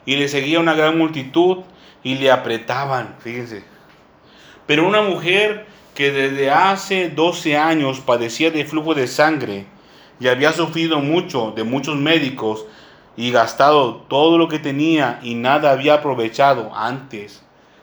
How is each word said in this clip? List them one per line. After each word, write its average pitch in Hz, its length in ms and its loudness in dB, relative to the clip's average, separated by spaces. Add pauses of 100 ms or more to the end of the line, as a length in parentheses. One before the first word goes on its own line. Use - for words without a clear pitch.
y 135 120 0
le 143 120 0
seguía 143 320 0
una 165 140 2
gran 156 240 2
multitud, 165 640 0 (420)
y 131 140 -4
le 135 140 2
apretaban, 123 880 -2
fíjense. 117 440 -12 (1000)
Pero 151 200 2
una 208 140 4
mujer 196 640 0 (300)
que 139 180 0
desde 139 380 0
hace 190 580 0
doce 156 480 0
años 147 440 0
padecía 120 500 0
de 151 160 -2
flujo 156 260 -4
de 139 140 0
sangre, 123 580 -2 (560)
y 123 80 0
había 131 240 4
sufrido 160 480 -2
mucho 139 560 -2
de 110 80 -4
muchos 139 320 -4
médicos, 135 720 -2 (500)
y 120 140 -4
gastado 123 800 2
todo 156 280 4
lo 165 120 4
que 151 100 -6
tenía, 143 640 -2
y 117 140 -8
nada 139 340 2
había 135 240 4
aprovechado, 127 840 0
antes 113 640 -10 (400)